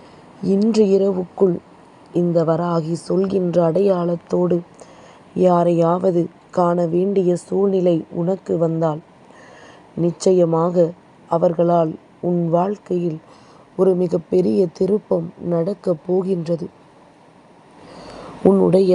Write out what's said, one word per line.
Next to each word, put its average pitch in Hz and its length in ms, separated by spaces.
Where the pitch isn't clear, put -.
இன்று 208 460
இரவுக்குள் 190 680
இந்த 170 300
வராகி 165 500
சொல்கின்ற 180 680
அடையாளத்தோடு 175 960
யாரையாவது 175 880
காண 175 360
வேண்டிய 180 500
சூழ்நிலை 185 600
உனக்கு 180 480
வந்தால், 165 440
நிச்சயமாக 170 760
அவர்களால் 170 640
உன் 175 280
வாழ்க்கையில் 175 720
ஒரு 185 160
மிகப்பெரிய 180 720
திருப்பம் 185 640
நடக்கப் 175 600
போகின்றது. 175 640
உன்னுடைய 185 500